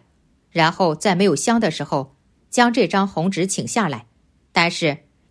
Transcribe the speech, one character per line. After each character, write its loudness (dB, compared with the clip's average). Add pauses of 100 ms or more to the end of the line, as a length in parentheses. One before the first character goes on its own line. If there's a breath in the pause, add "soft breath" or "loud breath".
(520)
然 2
后 0
在 0
没 2
有 4
香 0
的 0
时 -8
候， -6 (320)
将 2
这 2
张 0
红 -2
纸 -2
请 -6
下 -2
来， -8 (440)
但 2
是 -2 (340)